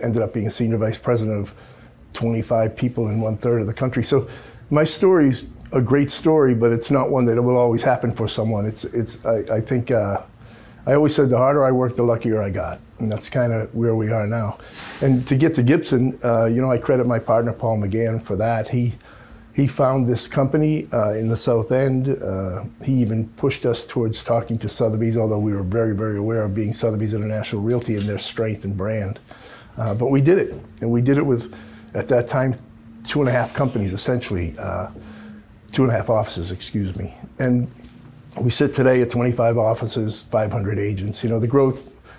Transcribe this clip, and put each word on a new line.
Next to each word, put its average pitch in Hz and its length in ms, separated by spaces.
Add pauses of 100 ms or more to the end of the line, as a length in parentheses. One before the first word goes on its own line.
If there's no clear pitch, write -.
ended 113 180
up 107 140
being 107 140
a - 20
senior 113 280
vice 107 200
president 110 400
of 101 160 (580)
twenty-five 113 640
people 123 320
in 107 120
one 110 160
third 120 240
of 101 80
the 110 40
country. 123 300
So 135 260 (400)
my 151 160
story's 160 640 (240)
a 131 80
great 139 300
story, 151 440
but 117 180
it's 117 180
not 135 200
one 131 160
that 117 140
will 127 160
always 120 280
happen 123 280
for 113 140
someone. 107 400
It's, 107 180
it's, - 400
I, 113 340
I - 20
think, 123 320
uh, 104 300 (640)
I 127 80
always 147 200
said 139 160
the 123 60
harder 139 260
I 131 80
worked, 127 260
the 120 60
luckier 113 400
I 101 80
got. 95 300 (180)
And 110 140
that's 104 160
kinda 117 440
where 113 220
we 110 160
are 110 160
now. 107 320 (440)
And 127 260
to 139 80
get 160 180
to 127 80
Gibson, 131 640
uh, 117 220
you 117 140
know, 131 120
I 120 60
credit 127 280
my 120 140
partner, 117 320
Paul 113 260
McGann, 113 460
for 104 120
that. 110 320
He, 120 260 (600)
he 139 140
found 131 400
this 120 180
company, 151 640
uh, 107 200
in 110 160
the 113 80
South 117 340
End. 131 380
Uh, 98 560 (180)
he 135 120
even 113 420
pushed - 300
us 120 200
towards 113 380
talking 117 340
to 110 100
Sotheby's, 110 480
although 110 220
we 104 160
were 98 80
very, 107 320
very 107 240
aware 110 240
of 101 120
being 107 180
Sotheby's 110 420
International 107 480
Realty 120 320
and 101 100
their 104 140
strength 110 460
and 98 120
brand. 101 440 (580)
Uh, 110 160
but 120 140
we 139 120
did 160 160
it, - 160 (280)
and 113 100
we 120 100
did 139 160
it 147 80
with, 123 300 (400)
at 113 140
that 120 180
time, 131 260 (520)
two - 160
and 135 80
a 120 40
half 120 220
companies, 113 380
essentially, 98 680
uh, 92 300 (840)
two 135 120
and 120 80
a - 20
half 107 160
offices, 98 420
excuse 95 440
me. 98 180 (240)
And 123 320 (720)
we 123 100
sit 143 240
today 127 260
at 120 100
twenty-five 120 460
offices, 110 680
five 107 280
hundred 101 260
agents. 101 440
You 113 80
know, 113 80
the 113 80
growth 135 480 (240)